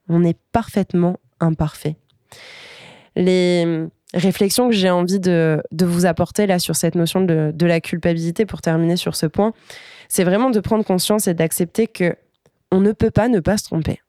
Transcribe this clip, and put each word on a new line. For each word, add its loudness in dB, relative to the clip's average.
On 4
est 2
parfaitement -2
imparfait. -2
Les 2
réflexions 2
que 2
j'ai 2
envie 2
de, 2
de 0
vous 2
apporter 0
là 2
sur -4
cette -2
notion 0
de, 0
de 0
la 2
culpabilité, -2
pour -12
terminer 0
sur -6
ce -2
point, 0
c'est 0
vraiment 2
de 0
prendre 0
conscience 0
et 0
d'accepter -2
que -4
on 4
ne 4
peut 0
pas 2
ne 2
pas 0
se -4
tromper. -6